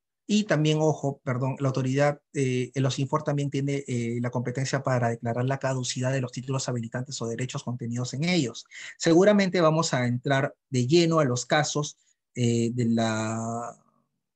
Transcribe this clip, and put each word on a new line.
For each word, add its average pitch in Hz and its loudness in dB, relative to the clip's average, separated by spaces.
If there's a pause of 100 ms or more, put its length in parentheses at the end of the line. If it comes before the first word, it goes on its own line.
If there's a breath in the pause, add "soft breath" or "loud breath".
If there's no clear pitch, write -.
(260)
Y 208 2
también, 151 4
ojo, 147 0
perdón, 131 -4
la 139 0
autoridad, 135 0 (100)
eh, 127 -2
el 135 0
osinfor 139 -2
también 143 -2
tiene, 139 -2
eh, 120 -4
la 123 -4
competencia 131 -4
para 120 0
declarar 117 -4
la 135 -2
caducidad 127 -4
de 135 -2
los 123 -6
títulos 131 -6
habilitantes 123 -8
o 117 -4
derechos 123 -6
contenidos 123 -6
en 139 -4
ellos. 170 0 (320 loud breath)
Seguramente 190 6
vamos 156 4
a 123 0
entrar 135 0 (160)
de 123 2
lleno 165 4
a 156 4
los 123 0
casos, 147 0 (360)
eh, 117 2
de 123 0
la, 113 -2 (600)